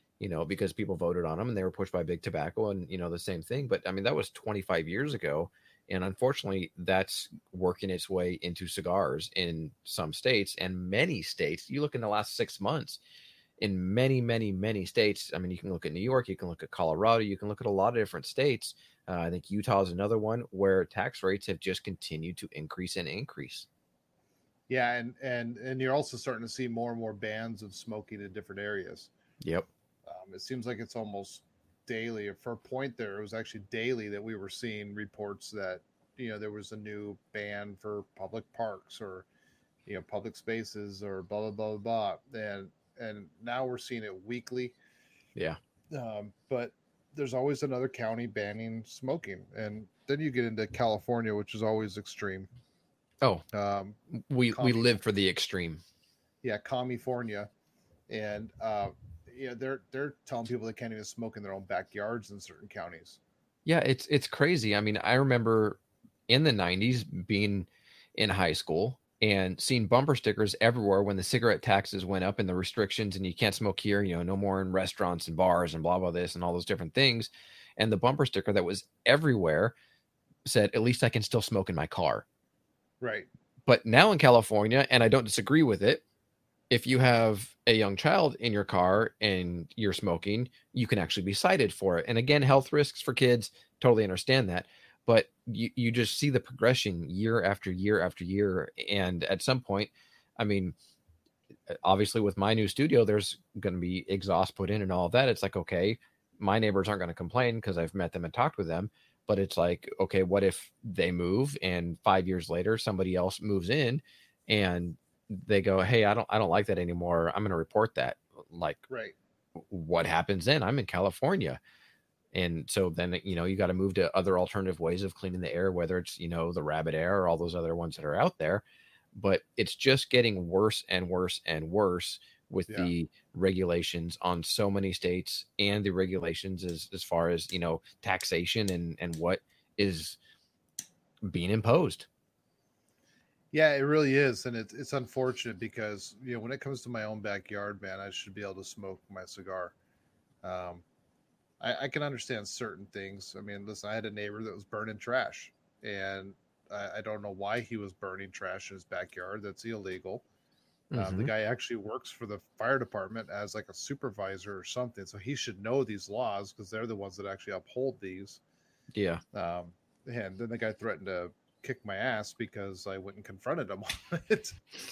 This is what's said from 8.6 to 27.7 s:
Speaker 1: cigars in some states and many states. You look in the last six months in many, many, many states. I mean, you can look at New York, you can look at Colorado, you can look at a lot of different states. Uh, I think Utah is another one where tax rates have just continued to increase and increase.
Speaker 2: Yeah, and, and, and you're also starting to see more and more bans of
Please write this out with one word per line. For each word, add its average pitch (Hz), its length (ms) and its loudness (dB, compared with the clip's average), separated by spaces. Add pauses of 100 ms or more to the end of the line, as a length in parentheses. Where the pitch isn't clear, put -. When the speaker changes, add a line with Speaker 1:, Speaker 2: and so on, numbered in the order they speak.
Speaker 1:
cigars 82 680 0
in 82 340 -2 (140)
some 78 300 -6
states 117 460 0
and 92 300 -4
many 120 320 0
states. - 480 -4
You 139 120 -4
look 147 120 -4
in 123 80 -4
the 110 60 -4
last 104 300 -2
six - 240 -4
months 131 380 -4 (600)
in 95 340 -2
many, 131 260 4
many, 117 320 0
many 98 340 -2
states. 104 480 0
I 78 40 -4
mean, 90 140 -4
you 87 60 -6
can 98 140 -8
look 85 140 -6
at 76 80 -4
New 87 80 -4
York, 123 260 0
you 95 80 -4
can 90 140 -8
look 82 120 -10
at 80 100 -12
Colorado, 92 480 4
you 101 180 -2
can 104 100 -8
look 104 140 -6
at 120 60 -2
a 101 40 2
lot 98 180 4
of 120 60 -2
different 98 300 -2
states. - 500 0 (320)
Uh, 90 120 -4
I 85 100 -2
think 87 200 -6
Utah 101 320 2
is 92 100 0
another 104 260 0
one 110 320 -2
where 95 340 4
tax - 380 -4
rates 98 240 0
have 87 140 -4
just - 240 -4
continued 82 540 -8
to - 140 -12
increase 85 460 -8
and 82 100 -4
increase. 76 600 -10 (1000)
Speaker 2:
Yeah, 123 280 0
and, 120 260 -6
and, 120 360 -6
and 127 220 -8
you're 131 140 0
also 143 240 -2
starting 117 280 -8
to 113 60 -10
see 127 160 -6
more 117 240 -4
and 117 80 -8
more 110 140 -6
bans 107 480 -8
of 98 120 -16